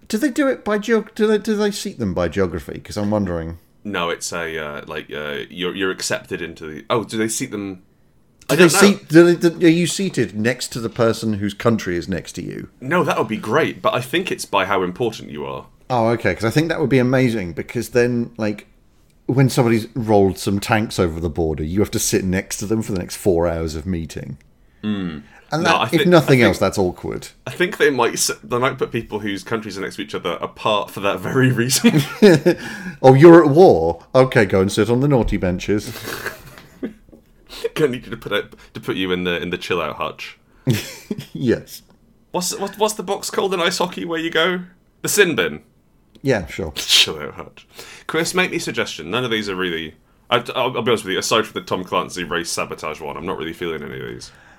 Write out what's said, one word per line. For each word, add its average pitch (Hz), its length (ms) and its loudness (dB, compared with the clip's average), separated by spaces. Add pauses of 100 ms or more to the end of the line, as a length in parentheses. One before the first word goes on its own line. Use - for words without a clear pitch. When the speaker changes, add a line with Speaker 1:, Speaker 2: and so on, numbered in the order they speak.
Speaker 1:
Do 220 100 -4
they 294 120 0
do 277 180 0
it 247 160 -2
by 208 160 0
geog-, 220 360 -2
do 214 120 2
they, 220 100 2
do 208 200 -2
they 208 140 0
seat 202 280 -10
them 101 140 -2
by 87 160 0
geography? 92 500 -4
'Cause - 180 -16
I'm 104 140 -2
wondering. 85 480 -2 (240)
Speaker 2:
No, 90 260 -2
it's - 220 -6
a, 82 260 -6
uh, 73 300 -8
like, 78 240 -12
uh, 71 280 -8 (100)
you're, 87 260 -6
you're 95 160 -2
accepted 90 500 -6
into 82 240 -12
the, 76 240 -12
oh, 117 140 0
do 98 140 -8
they 110 100 0
seat 127 240 -6
them? 98 320 -8 (640)
Speaker 1:
Do 135 60 -2
Speaker 2:
I - 20 2
Speaker 1:
they 175 120 6
Speaker 2:
don't 165 60 4
know. 196 60 4
Speaker 1:
seat, 202 300 4
do 170 260 8
they, 170 140 2
do, 160 180 2
are - 20 8
you 170 160 4
seated 147 500 -4
next 113 380 -2
to 131 60 -8
the 113 100 -6
person 113 440 0
whose 101 200 -4
country 104 420 0
is 85 140 -6
next 87 240 -6
to - 100 -10
you? - 260 -12 (120)
Speaker 2:
No, 156 220 0
that 170 160 0
would 131 80 -2
be 107 100 -6
great, 113 420 -2
but - 140 0
I 127 80 -2
think 170 300 -4
it's - 140 -6
by 98 200 0
how 95 160 0
important 90 480 -4
you 71 160 -10
are. 67 220 -10 (240)
Speaker 1:
Oh, 117 180 2
okay, 110 240 0
'cause 90 120 -4
I 113 40 2
think 156 200 0
that - 120 -4
would 135 80 0
be 135 80 4
amazing, 123 560 0
because - 360 -8
then, 120 480 0
like, 104 280 -6 (640)
when 131 240 4
somebody's 117 420 2
rolled 104 460 4
some 101 200 0
tanks 110 380 -2
over 85 220 0
the 85 100 -2
border, 78 340 -2
you 85 180 -2
have 95 100 0
to 110 80 -2
sit 101 240 0
next 95 340 -4
to 107 80 -8
them 110 160 -2
for 107 100 -8
the 101 80 -4
next - 180 -10
four 85 300 2
hours 82 280 -4
of 78 100 -8
meeting. 82 540 -8 (440)
Speaker 2:
Mm. 92 380 -6 (300)
Speaker 1:
And 160 120 -2
Speaker 2:
No, 175 60 2
Speaker 1:
that, 165 60 4
Speaker 2:
I - 100 2
Speaker 1:
if 117 60 -6
Speaker 2:
think, 160 160 2
Speaker 1:
nothing 143 360 6
Speaker 2:
I 107 40 6
Speaker 1:
else, 90 100 2
Speaker 2:
think, - 40 -12
Speaker 1:
that's 95 180 0
awkward. 90 480 -4 (180)
Speaker 2:
I - 60 -12
think 180 260 -4
they 147 140 4
might 120 220 0
s-, - 180 -2 (120)
they 113 160 -4
might 131 200 0
put - 120 -4
people 113 280 -6
whose 101 240 -6
countries 107 340 -6
are 98 40 -8
next 80 160 -8
to 110 60 -10
each - 120 -10
other 90 260 -4
apart 101 480 -2
for - 120 -12
that 95 180 -2
very 127 320 2
reason. 131 500 2 (200)
Speaker 1:
<laughs> 175 380 6 (420)
Oh, 131 120 10
you're 170 320 12
at 151 60 4
war? 107 520 6 (120)
Okay, 131 300 6
go 95 160 2
and 98 100 2
sit - 180 2
on 120 120 2
the 143 60 2
naughty 117 300 2
benches. 95 540 -2
Speaker 2:
<laughs> - 1800 -14
Gonna 143 200 2
need 123 120 -10
you - 60 -14
to 117 60 -10
put - 140 -10
it, - 220 -2 (200)
to 110 60 -12
put - 160 -6
you 92 160 -2
in 90 120 0
the, 87 180 -2
in 87 80 -6
the 87 80 -4
chill 87 240 -4
out 76 140 -6
hutch. - 420 -10 (280)
Speaker 1:
<laughs> - 680 -6
Yes. 110 480 -4 (500)
Speaker 2:
What's, 180 280 -6
what, 196 180 -8
what's 214 180 0
the 196 80 -10
box 190 260 -6
called 196 240 -2
in 185 60 -4
ice 185 200 -2
hockey 180 260 -4
where 165 140 -4
you 165 100 -4
go? 175 340 0 (380)
The 156 80 -4
sin 180 260 2
bin. 76 280 -2 (580)
Speaker 1:
Yeah, 113 260 0
sure. 82 240 -8
Speaker 2:
<laughs> 71 40 -20
Chill - 440 0
out 73 160 -12
hutch. - 320 -20 (400)
Chris, 165 260 -2
make 180 180 0
me 170 60 -4
a - 20 -2
suggestion. 110 500 -6
None 120 140 -2
of 120 80 -4
these 107 180 -2
are 95 60 -4
really, 82 400 -4 (340)
I, 120 80 2 (180)
I'll, 127 200 -2
I'll 123 60 -2
be 117 100 0
honest 107 140 0
with 92 80 -4
you, 85 60 0
aside 110 280 0
from - 140 -10
the 87 40 -20
Tom 95 200 -6
Clancy 90 400 -4
race 82 260 -6
sabotage 78 480 -8
one, 71 180 -10
I'm 76 80 -12
not 92 120 -6
really 80 160 -8
feeling 82 280 -8
any 65 180 -12
of 64 80 -10
these. 60 240 -14 (280)